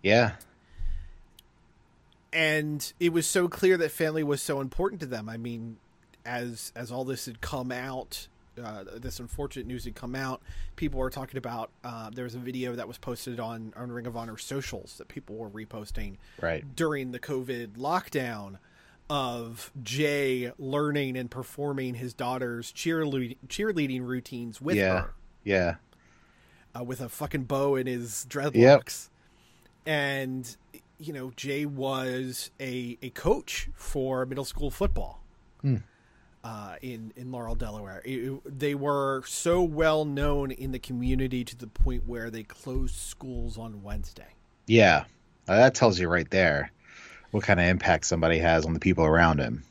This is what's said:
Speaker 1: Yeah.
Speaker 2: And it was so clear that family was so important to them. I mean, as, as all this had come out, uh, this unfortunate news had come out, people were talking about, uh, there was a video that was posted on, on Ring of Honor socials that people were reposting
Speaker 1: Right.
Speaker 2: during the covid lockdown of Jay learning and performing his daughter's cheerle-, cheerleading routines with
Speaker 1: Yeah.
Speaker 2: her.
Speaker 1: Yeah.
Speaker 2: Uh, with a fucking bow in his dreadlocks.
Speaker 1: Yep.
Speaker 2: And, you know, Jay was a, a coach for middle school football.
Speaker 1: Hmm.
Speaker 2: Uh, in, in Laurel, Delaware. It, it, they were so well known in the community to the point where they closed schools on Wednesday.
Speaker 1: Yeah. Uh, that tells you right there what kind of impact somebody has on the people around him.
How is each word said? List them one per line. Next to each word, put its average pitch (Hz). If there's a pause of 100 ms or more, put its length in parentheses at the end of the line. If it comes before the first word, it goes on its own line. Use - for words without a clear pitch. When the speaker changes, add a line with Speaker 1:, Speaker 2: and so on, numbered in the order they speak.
Speaker 1:
Yeah. 107 (2000)
Speaker 2:
And 151
it 175
was 165
so 180
clear 185
that 160
family 156
was 143
so 139
important 175
to 151
them. 113
I 113
mean, 113 (480)
as, 120
as 113
all 127
this 127
had 117
come 127
out, 127 (360)
uh, 107 (120)
this 123
unfortunate 127
news 120
had 113
come 123
out, 131 (360)
people 127
were 127
talking 135
about, 117 (140)
uh, 113
there 123
was 117
a 123
video 127
that 117
was 120
posted 120
on, 113
on 123
Ring 120
of 117
Honor 113
socials 131
that -
people 110
were 110
reposting 104 (240)
Speaker 1:
Right. 147 (100)
Speaker 2:
during 143
the 123
covid 123
lockdown 123 (540)
of 120 (120)
Jay 131
learning 143
and 123
performing 131
his 120
daughter's 123
cheerle-, 143 (100)
cheerleading 147
routines 123
with 135
Speaker 1:
Yeah. 95
Speaker 2:
her. - (300)
Speaker 1:
Yeah. 90 (1000)
Speaker 2:
Uh, 123
with 123
a 117
fucking 143
bow 139
in 127
his 120
dreadlocks. 143
Speaker 1:
Yep. 127 (1000)
Speaker 2:
And, 135 (420)
you 156
know, 131
Jay 143
was 131 (100)
a, 127
a 127
coach -
for 131
middle 131
school 143
football. - (420)
Speaker 1:
Hmm. 135 (680)
Speaker 2:
Uh, 104
in, 113
in 127
Laurel, 117
Delaware. 107
It, 131
it, 139
they 143
were 139
so 175
well 156
known 143
in 131
the 127
community 127
to 120
the 120
point 120
where 117
they 110
closed 127
schools 117
on 110
Wednesday. 101 (400)
Speaker 1:
Yeah. 101 (420)
Uh, 92
that 127
tells 98
you 87
right 85
there 80 (580)
what 104
kind 92
of 87
impact 87
somebody 82
has 82
on 82
the 80
people 82
around 80
him. 64